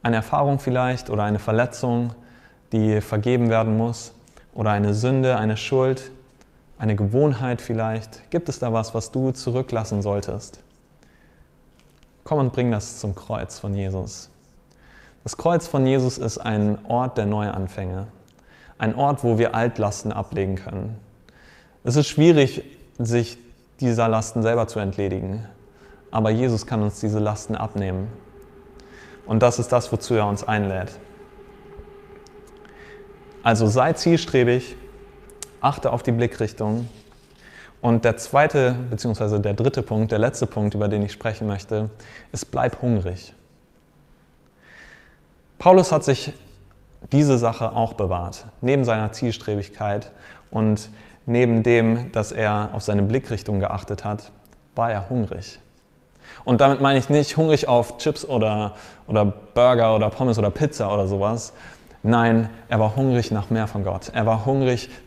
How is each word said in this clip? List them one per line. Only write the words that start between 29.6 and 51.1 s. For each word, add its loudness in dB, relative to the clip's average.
das, 0
wozu -2
er 2
uns -4
einlädt. -2
Also 4
sei 4
zielstrebig, 2
achte 0
auf -4
die 0
Blickrichtung. -2
Und 2
der 2
zweite, 2
beziehungsweise -2
der 0
dritte 0
Punkt, -2
der 0
letzte 0
Punkt, -2
über 0
den 0
ich -4
sprechen -6
möchte, -4
ist, -10
bleib -4
hungrig. -2
Paulus 8
hat 2
sich 0
diese 6
Sache -2
auch 0
bewahrt, -4
neben 2
seiner 0
Zielstrebigkeit -4
und 0